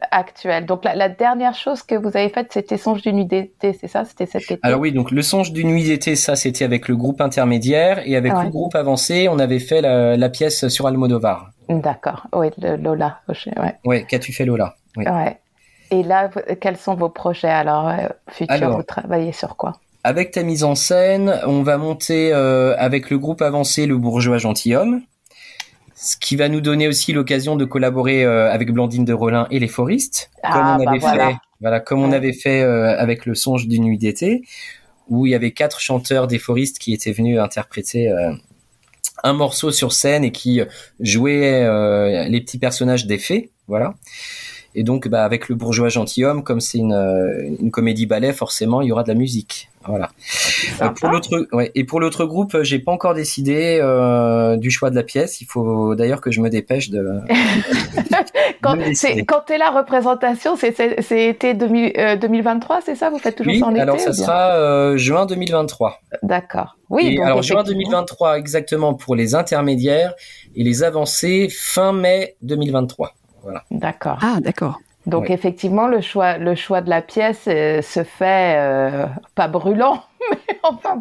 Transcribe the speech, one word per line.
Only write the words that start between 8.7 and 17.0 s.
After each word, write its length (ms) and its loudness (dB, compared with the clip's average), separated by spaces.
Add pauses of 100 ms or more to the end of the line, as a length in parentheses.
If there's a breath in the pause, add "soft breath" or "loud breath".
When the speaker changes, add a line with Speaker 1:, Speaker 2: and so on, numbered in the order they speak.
Speaker 2:
avancé, 560 2
on 80 2
avait 200 2
fait 220 2
la, 380 4
la 100 2
pièce 400 0
sur 180 0
Almodovar. 640 0 (200)
Speaker 1:
D'accord. 640 -2
Oui, 140 2 (120)
le 160 -2
Lola, 440 -2 (100)
ok, 260 -10
ouais. 180 -2 (120)
Speaker 2:
Ouais, 200 0
Qu'as-tu 280 -4
fait, 100 -2
Lola ? 300 0 (240)
Oui. 100 -4
Speaker 1:
Ouais. 300 -2 (520 soft breath)
Et 120 2
là, 260 2
vous, 120 -8 (200)
quels 160 -2
sont 180 -4
vos 140 -2